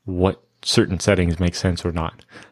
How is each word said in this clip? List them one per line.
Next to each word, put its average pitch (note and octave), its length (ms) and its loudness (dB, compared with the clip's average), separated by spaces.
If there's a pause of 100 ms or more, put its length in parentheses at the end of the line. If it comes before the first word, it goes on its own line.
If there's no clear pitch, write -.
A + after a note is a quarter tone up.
what F#2 380 0 (200)
certain G2 380 0
settings F2 380 2
make F2 160 0
sense F2+ 300 -2
or E2+ 80 -4
not. E2 320 -6 (280)